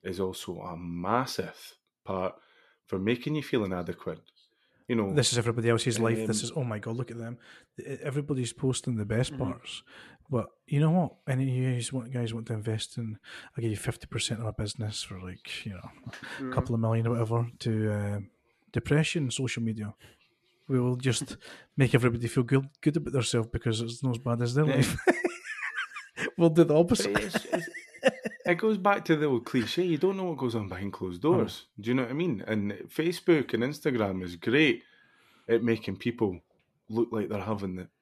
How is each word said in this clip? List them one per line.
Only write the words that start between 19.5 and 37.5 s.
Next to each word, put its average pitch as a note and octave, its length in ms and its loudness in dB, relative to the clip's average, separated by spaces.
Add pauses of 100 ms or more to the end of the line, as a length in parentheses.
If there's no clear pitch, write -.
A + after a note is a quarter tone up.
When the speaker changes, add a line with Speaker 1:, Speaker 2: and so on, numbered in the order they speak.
Speaker 2:
media. A2 300 -4 (720)
We C3 140 4
will B2 160 2
just B2+ 400 0 (200)
Speaker 1:
<laughs> - 200 -10
Speaker 2:
make C3 180 6
everybody A#2+ 320 4
feel B2+ 160 2
good, C3+ 260 2 (120)
good D#3 160 2
about B2+ 160 -4
themselves A#2+ 400 2
because A2+ 260 0
it's A#2 240 -8
not C3 80 0
as A#2 60 -2
bad A#2+ 240 0
as A#2+ 120 0
their D3 120 4
Speaker 1:
Yeah. C3+ 120 4
Speaker 2:
life. - 200 4 (100)
<laughs> - 80 6 (1200)
We'll E3+ 120 8
do D#3+ 140 8
the D3+ 100 6
Speaker 1:
But D3+ 60 8
Speaker 2:
opposite. G3+ 400 4
Speaker 1:
it's, G#3 260 -4
it's, - 240 -4 (760)
it F3 100 4
goes A3 220 2
back G3+ 280 4
to E3 100 6
the D3+ 100 2
old B2 200 2
cliche, B2+ 380 0
you E3+ 140 2
don't F#3+ 200 2
know F#3+ 80 -4
what E3 120 -4
goes B2 180 -2
on G#2 140 -2
behind F#2+ 240 -6
closed F#2 320 -6
Speaker 2:
Oh. E3 80 6
Speaker 1:
doors. - 320 0 (140)
Do G#2+ 100 -6
you B2 60 4
know C3 80 2
what A#2 80 -6
I C3+ 40 -6
mean? D3+ 320 -2
And G#2 260 -2 (140)
Facebook E3 680 2
and A#2 100 2
Instagram A#2 600 0
is F2+ 120 -8
great B2+ 480 4 (680)
at A#2 140 4
making A2 340 0
people G#2+ 420 -2 (500)
look A2+ 220 0
like G#2+ 180 -2
they're G#2 120 -4
having G2 340 -4